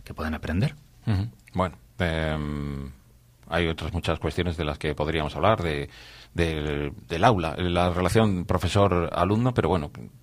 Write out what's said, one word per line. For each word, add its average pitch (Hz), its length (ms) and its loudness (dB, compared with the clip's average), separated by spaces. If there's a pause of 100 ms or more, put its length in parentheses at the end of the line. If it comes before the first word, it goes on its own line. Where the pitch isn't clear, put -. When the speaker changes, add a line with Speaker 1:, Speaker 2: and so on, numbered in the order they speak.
Speaker 1:
que - 100 -12
puedan 80 200 -6
aprender. 87 420 -2 (300)
Speaker 2:
Ujú. 104 220 0 (240)
Bueno, 92 240 0 (220)
em, 73 920 -2 (580)
hay 85 200 2
otras 80 240 -4
muchas 82 260 0
cuestiones 85 380 -2
de 82 80 -2
las 76 140 -2
que 76 160 -2
podríamos 76 420 -2
hablar, 95 260 4
de, 73 280 -2 (440)
del, 76 580 0 (160)
del 82 160 0
aula, 90 340 4
la 87 320 2
relación 90 560 2
profesor-alumno, 95 1080 2
pero 98 160 2
bueno, 82 220 0 (320)